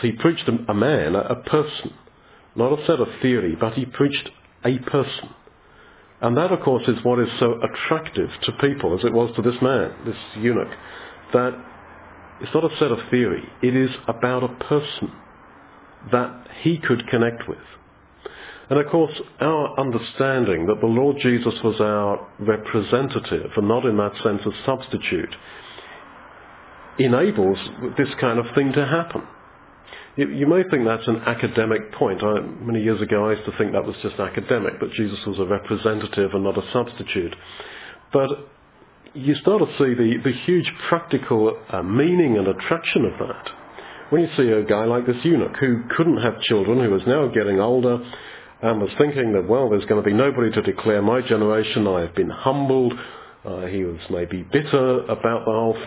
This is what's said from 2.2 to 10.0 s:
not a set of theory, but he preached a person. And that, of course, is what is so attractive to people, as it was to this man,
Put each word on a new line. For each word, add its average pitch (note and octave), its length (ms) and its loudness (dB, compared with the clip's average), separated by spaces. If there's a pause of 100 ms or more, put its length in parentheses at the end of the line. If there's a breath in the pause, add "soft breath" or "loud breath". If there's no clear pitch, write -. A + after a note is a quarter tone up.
not C3 220 2
a D3+ 80 -8
set D#3+ 140 2
of A2 80 2 (140)
theory, G#2+ 380 2
but A2+ 140 0
he B2+ 120 -2
preached - 440 -2 (360)
a B2+ 140 0
person. - 500 -4 (920 soft breath)
And A#2 160 0
that, F3 160 2
of E3 100 0
course, B2+ 260 0
is A2+ 160 0
what B2 160 2
is A#2 100 0 (100)
so A#2 220 2
attractive C3+ 680 -4 (140)
to - 100 -4
people, C#3 440 0
as G#2+ 80 -2
it A2 80 2
was A#2 220 2
to A2+ 80 -2
this A#2+ 180 0
man, B2+ 320 0 (120)